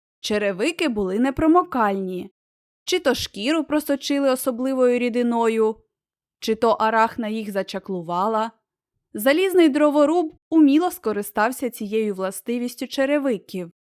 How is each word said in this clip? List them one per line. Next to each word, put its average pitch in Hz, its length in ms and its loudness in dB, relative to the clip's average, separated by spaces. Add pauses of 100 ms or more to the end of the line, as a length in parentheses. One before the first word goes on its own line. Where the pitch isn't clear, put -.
(200)
Черевики 208 680 -2
були 202 300 -2
непромокальні. 240 1120 0 (540)
Чи 359 140 0
то 294 160 2
шкіру 277 500 -2
просочили 277 640 0
особливою 254 680 0
рідиною, 226 800 0 (640)
чи 220 140 -2
то 226 160 2
Арахна 220 580 0
їх 214 220 -6
зачаклувала. 190 1000 -4 (640)
Залізний 330 540 4
дроворуб 302 680 2 (140)
уміло 320 400 4
скористався 220 800 -4
цією 214 440 -4
властивістю 240 720 -6
черевиків. 269 840 -2 (180)